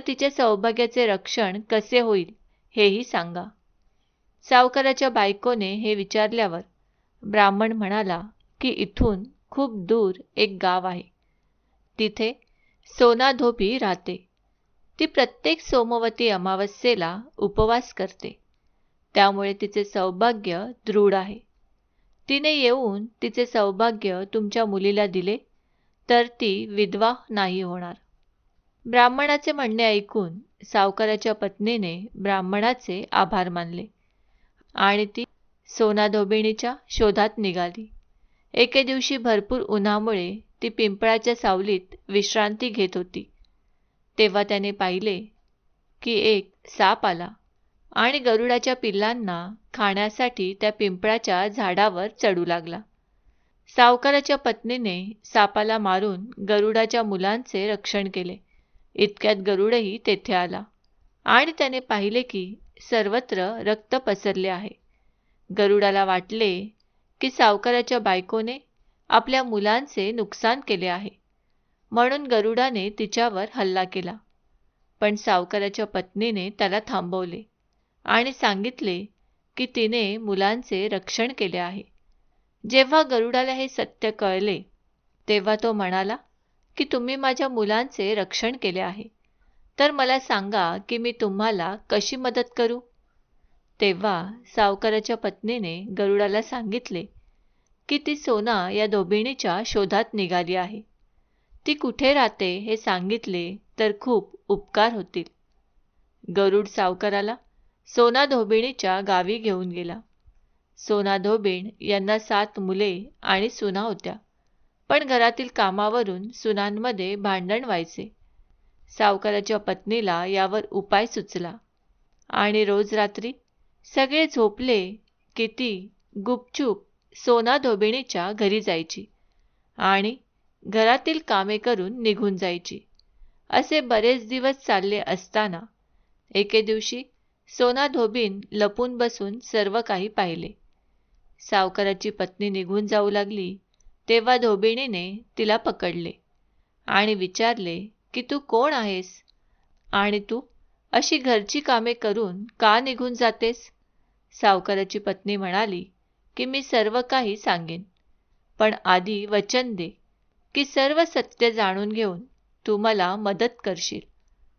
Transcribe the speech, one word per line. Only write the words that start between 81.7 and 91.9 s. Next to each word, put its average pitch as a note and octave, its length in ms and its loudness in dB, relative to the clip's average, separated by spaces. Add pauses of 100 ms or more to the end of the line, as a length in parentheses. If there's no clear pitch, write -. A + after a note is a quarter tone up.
जेव्हा C4 320 6
गरुडाला B3+ 500 0
हे C4 160 -4
सत्य - 420 -4
कळले, G3 520 -2 (680)
तेव्हा G#3 340 2
तो A#3 100 0
म्हणाला F#3+ 440 -2 (600)
की, C#4+ 160 -2
"तुम्ही C4 240 -2
माझ्या C4+ 320 0
मुलांचे A3 640 -2
रक्षण A3+ 480 -2
केले F#3 180 -2
आहे, F#3+ 240 -8 (760)
तर C#4+ 120 4
मला C4 280 2
सांगा G3 580 -2 (120)
की, A#3+ 100 -2
मी A#3 220 -4
तुम्हाला G3+ 560 -2 (140)